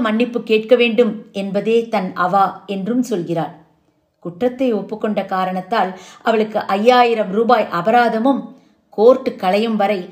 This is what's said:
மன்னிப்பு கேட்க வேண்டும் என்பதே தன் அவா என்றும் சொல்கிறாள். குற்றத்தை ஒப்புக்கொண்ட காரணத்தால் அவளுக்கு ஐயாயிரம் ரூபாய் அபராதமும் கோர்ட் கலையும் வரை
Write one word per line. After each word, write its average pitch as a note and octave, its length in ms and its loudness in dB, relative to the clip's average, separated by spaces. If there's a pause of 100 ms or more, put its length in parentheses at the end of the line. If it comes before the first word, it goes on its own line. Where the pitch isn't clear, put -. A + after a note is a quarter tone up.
மன்னிப்பு A#3+ 420 0
கேட்க A3 340 2
வேண்டும் A#3 360 2 (200)
என்பதே G3 440 -2 (120)
தன் F#3 260 -4
அவா F3+ 300 2 (220)
என்றும் G#3 440 -4
சொல்கிறாள். E3 420 -4 (720)
குற்றத்தை B3 480 -4
ஒப்புக்கொண்ட G#3 520 -4
காரணத்தால் F#3 680 -4 (320)
அவளுக்கு A3 440 0
ஐயாயிரம் A3 640 2
ரூபாய் A3 420 2
அபராதமும் A3 680 2 (480)
கோர்ட் B3 460 4
கலையும் G#3+ 400 0
வரை G3+ 240 0 (120)